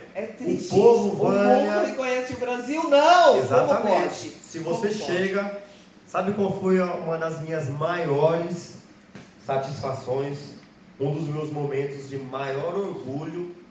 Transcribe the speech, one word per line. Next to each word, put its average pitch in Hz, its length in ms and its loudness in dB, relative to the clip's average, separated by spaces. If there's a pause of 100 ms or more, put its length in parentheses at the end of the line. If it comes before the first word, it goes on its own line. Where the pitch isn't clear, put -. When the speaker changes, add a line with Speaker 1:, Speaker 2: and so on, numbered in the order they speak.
(140)
Speaker 1:
é 208 100 -6
Speaker 2:
o - 120 -12
Speaker 1:
triste - 340 -4
Speaker 2:
povo, 202 380 6
Speaker 1:
isso. - 80 -2
O 196 120 2
Speaker 2:
Vânia. 208 440 4
Speaker 1:
mundo - 140 0
reconhece 254 480 -4
o - 40 -12
Brasil, 247 520 -4
não. 302 480 8
Speaker 2:
Exatamente. - 520 2
Speaker 1:
Como - 120 4
pode? - 120 -2 (280)
Speaker 2:
Se - 160 -16
você 170 300 -2
Speaker 1:
Como 214 100 -2
pode? - 0 -
Speaker 2:
chega, 190 640 -4 (440)
sabe 190 260 -4
qual 190 280 -2
foi 185 200 4
a, 175 140 -2
uma 165 240 -4
das 160 220 -4
minhas 160 300 -6
maiores 165 1040 -2 (720)
satisfações? 139 1080 -6 (460)
Um 147 120 -2
dos 156 160 -4
meus 151 220 -6
momentos 139 580 -4
de 135 100 -10
maior 139 580 -6
orgulho, 170 760 -6 (180)